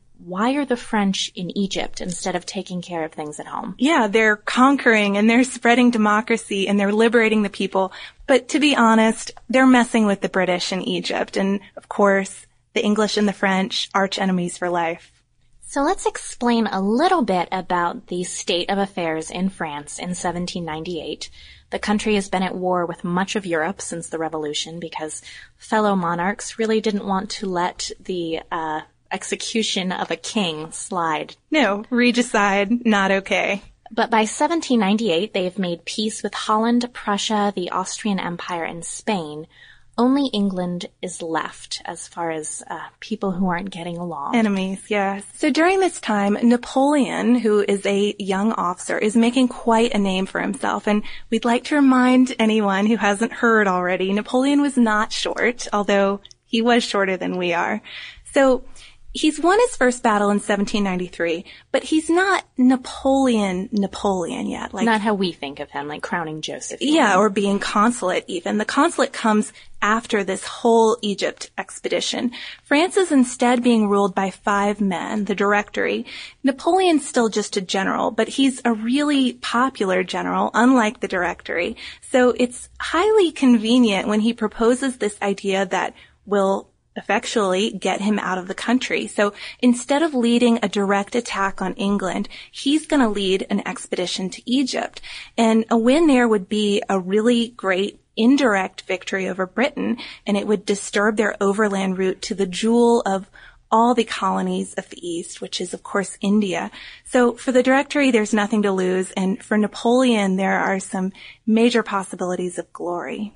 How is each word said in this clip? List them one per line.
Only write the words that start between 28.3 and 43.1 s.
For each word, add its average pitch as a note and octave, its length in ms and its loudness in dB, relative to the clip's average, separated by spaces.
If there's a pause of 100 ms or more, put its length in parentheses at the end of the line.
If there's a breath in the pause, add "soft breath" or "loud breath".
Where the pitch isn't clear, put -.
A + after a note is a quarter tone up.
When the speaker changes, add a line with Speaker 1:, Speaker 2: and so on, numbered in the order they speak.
Speaker 1:
uh, D#3+ 300 -4 (320)
execution G3 800 -4
of - 180 -4
a E3+ 60 -4
king D#3+ 560 -6
slide. D#3+ 640 -6 (120)
Speaker 2:
No, G#3+ 420 0
regicide, A#3 920 2
not G3 280 4
okay. G3 500 -2 (300)
Speaker 1:
But A#3 180 0
by A3 140 4
seventeen D4 560 0
ninety-eight, G3+ 520 0
they F#3 120 -2
have F3+ 160 -4
made F3 240 -4
peace G#3+ 400 -6
with G3+ 100 -4
Holland, A#3+ 580 0
Prussia, G3+ 640 -2
the F3+ 160 -4
Austrian F#3+ 480 -4
Empire, F3 460 -6
and E3+ 200 -10
Spain. D#3+ 640 -6 (500 soft breath)
Only C4 360 2
England F3+ 540 -2 (140)
is F3 220 -10
left - 600 -6
as - 240 -12
far E3 240 -6
as, D#3 360 -10
uh, D#3+ 120 -10 (180)
people G#3 320 -6